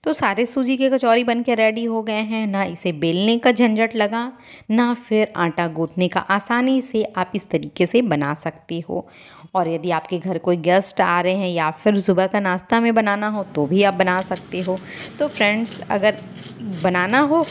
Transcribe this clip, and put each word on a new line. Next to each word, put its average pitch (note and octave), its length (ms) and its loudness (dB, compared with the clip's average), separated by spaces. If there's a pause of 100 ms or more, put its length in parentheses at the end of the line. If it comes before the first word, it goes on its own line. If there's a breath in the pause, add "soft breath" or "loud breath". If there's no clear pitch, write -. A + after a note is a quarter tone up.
तो D#4 100 -2
सारे A3+ 320 0
सूजी B3+ 320 0
के C4 120 2
कचौरी B3 340 4
बन A#3+ 200 0
के A#3+ 120 0
रेडी A3 300 0
हो A3+ 180 -2
गए G#3+ 180 -4
हैं। A3 260 -4
ना G3 160 -2
इसे F3 280 -4
बेलने E3+ 460 0
का B3 140 4
झंझट A3 440 2
लगा, A3+ 380 -2 (380 loud breath)
ना A#3+ 220 2
फिर A3 420 0
आटा E3+ 320 0
गूंथने D#3+ 400 -2
का। F3+ 120 -2
आसानी B3 640 0
से A3 220 -2
आप - 320 -4
इस - 140 -4
तरीके D3+ 360 0
से - 160 2
बना D3 320 0
सकते - 460 -8
हो। F3 280 -8 (480 loud breath)
और F3 120 2
यदि E3 240 -2
आपके E3 280 -2
घर F3 180 -4
कोई F3 200 0
गेस्ट F3+ 440 2
आ F3 200 2
रहे F#3 120 2
हैं F#3+ 160 -2
या D#3+ 220 0
फिर G3+ 280 2
सुबह F#3 280 2
का G#3 120 0
नाश्ता F#3+ 400 0
में A#3 140 2
बनाना G#3 340 2
हो, G#3+ 160 -4
तो D3 220 -2
भी F#3 180 4
आप G3 100 4
बना F#3 280 2
सकते F#3 400 -6
हो। F#3 160 -2 (420 loud breath)
तो D4 80 0
फ्रेंड्स, A3 600 0
अगर G#3+ 280 2 (680)
बनाना F#3 360 2
हो D4+ 320 4